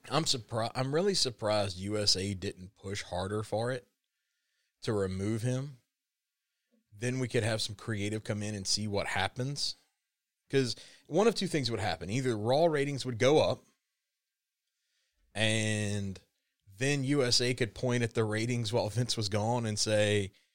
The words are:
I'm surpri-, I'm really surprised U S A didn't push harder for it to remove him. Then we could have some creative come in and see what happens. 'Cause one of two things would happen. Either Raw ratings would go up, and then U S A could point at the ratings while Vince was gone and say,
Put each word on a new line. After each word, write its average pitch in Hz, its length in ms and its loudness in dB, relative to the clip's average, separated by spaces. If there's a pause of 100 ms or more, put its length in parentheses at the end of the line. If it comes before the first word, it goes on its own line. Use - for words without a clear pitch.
(100)
I'm 151 140 0
surpri-, 117 500 -2
I'm 131 200 -2
really 190 200 2
surprised 107 640 0
U 101 200 -4
S 104 180 2
A 98 180 -2
didn't 92 420 -8
push 98 260 -8
harder 98 400 -4
for 117 300 -2
it 127 140 -8 (960)
to 117 100 -2
remove 101 500 -2
him. 127 360 -4 (1160)
Then 123 220 -4
we 131 80 -2
could 113 160 0
have 110 180 -2
some 104 140 -4
creative 107 480 -4
come 107 200 -4
in 107 120 -4
and 98 120 -8
see 104 200 0
what 98 220 -2
happens. 123 640 -2 (760)
'Cause 131 280 0 (320)
one 175 200 4
of 202 80 4
two 202 120 0
things 131 220 0
would 107 100 -2
happen. 90 300 -2
Either 123 260 0
Raw 127 300 4
ratings 143 380 0
would 123 140 -4
go 135 220 6
up, 95 240 0 (1700)
and 107 840 0 (600)
then 139 260 0
U 143 200 2
S 120 160 4
A 123 140 2
could - 200 -2
point 123 280 0
at 113 120 -2
the 113 100 2
ratings 113 480 0
while 110 160 0
Vince 117 280 -2
was 107 120 -2
gone 113 380 0
and 107 120 -2
say, 104 520 4 (240)